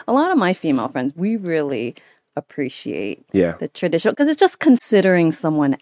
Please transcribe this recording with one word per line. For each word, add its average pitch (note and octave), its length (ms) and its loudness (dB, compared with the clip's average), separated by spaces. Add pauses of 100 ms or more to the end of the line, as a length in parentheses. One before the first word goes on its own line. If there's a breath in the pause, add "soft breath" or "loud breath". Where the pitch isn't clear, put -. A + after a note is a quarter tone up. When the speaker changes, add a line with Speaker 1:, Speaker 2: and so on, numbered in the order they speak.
Speaker 1:
a A#3 60 -2
lot D#4 160 0
of F4 80 0
my F#3 160 2
female C3+ 340 -2
friends, C3+ 260 -4
we G#3 220 -2
really D3 580 -4 (420 soft breath)
appreciate A2+ 840 -8 (100)
Speaker 2:
Yeah. F2 280 2
Speaker 1:
the - 80 -6
traditional, E3+ 460 -2
'cause C#4+ 120 0
it's D4+ 140 0
just - 180 2
considering F#3+ 760 4
someone D3+ 500 0